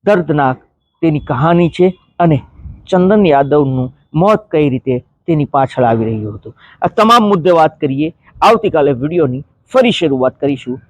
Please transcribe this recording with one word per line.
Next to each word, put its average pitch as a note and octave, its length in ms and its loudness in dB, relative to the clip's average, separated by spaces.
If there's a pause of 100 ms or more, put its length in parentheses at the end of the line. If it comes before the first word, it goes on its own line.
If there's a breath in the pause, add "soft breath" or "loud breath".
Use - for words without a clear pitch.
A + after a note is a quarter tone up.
દર્દનાક D3 540 0 (440)
તેની D3+ 260 -2
કહાની E3 420 2
છે F3+ 160 0 (320)
અને D#3+ 200 2 (480)
ચંદન F#3+ 400 2
યાદવનું C#3 680 0 (220)
મોત G3+ 260 2 (100)
કઈ D3+ 180 0
રીતે B2+ 360 -4 (220)
તેની D3+ 180 0
પાછળ C3+ 400 -2
આવી A2+ 200 0
રહ્યું G#2+ 340 -6
હતું. - 160 -20 (280 soft breath)
આ - 60 -2
તમામ A3 400 2
મુદ્દે F#3 220 2
વાત D#3+ 300 2
કરીએ. D3 280 -4 (320 soft breath)
આવતીકાલે D#3+ 520 2
વીડિયોની C#3+ 520 -4 (280)
ફરી B3 200 2
શરૂઆત C3 480 -2
કરીશું. C3+ 380 -6 (120)